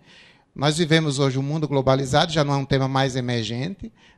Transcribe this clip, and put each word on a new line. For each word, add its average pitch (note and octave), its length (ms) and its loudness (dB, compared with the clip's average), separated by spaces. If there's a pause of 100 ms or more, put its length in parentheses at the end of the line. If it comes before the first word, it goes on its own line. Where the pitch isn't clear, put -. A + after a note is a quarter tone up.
(520)
Nós D3+ 260 0
vivemos D#3 420 2
hoje C3+ 180 0
um C3+ 40 0
mundo D3 260 -4
globalizado, C#3 640 2
já D#3 100 2
não C#3+ 120 0
é - 20 2
um C3+ 80 -2
tema C3+ 240 0
mais C3+ 260 0
emergente, B2 800 -4 (260)